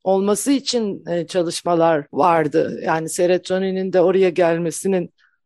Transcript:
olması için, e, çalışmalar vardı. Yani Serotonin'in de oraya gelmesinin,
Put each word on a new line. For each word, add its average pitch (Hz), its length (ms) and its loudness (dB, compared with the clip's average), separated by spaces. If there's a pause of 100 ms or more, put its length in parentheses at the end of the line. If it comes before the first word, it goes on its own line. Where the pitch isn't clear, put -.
olması 196 480 0
için, 214 540 -4
e, 170 200 -4
çalışmalar 165 840 0
vardı. 156 680 0
Yani 160 260 -4
Serotonin'in 185 840 -2
de 185 80 4
oraya 185 300 4
gelmesinin, 170 840 -2 (320)